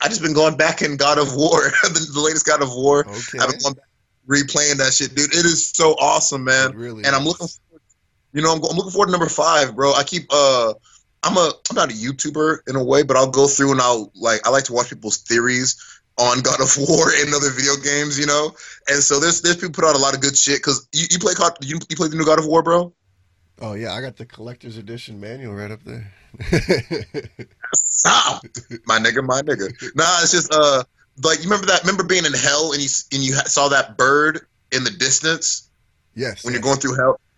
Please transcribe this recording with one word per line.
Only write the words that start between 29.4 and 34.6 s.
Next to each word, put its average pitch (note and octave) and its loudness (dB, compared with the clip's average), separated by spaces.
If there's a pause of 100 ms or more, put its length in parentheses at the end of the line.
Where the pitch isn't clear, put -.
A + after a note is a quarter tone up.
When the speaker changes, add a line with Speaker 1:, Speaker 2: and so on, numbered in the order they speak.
Speaker 1:
nigga. A#2+ -4 (220)
Nah, E3+ 2
it's E3+ 2
just, E3+ 0
uh, D3 4 (400)
like, D#3+ 2
you D3+ -10
remember G3 0
that, F#3 2
remember F#3+ 0
being F3+ 0
in D3+ -2
hell C#3+ 0
and C#3+ -2
you C#3 -2
s-, - -4
and C#3 -2
you C3 0
ha-, C#3 -2
saw C#3+ 2
that C3+ 0
bird D3 2 (260)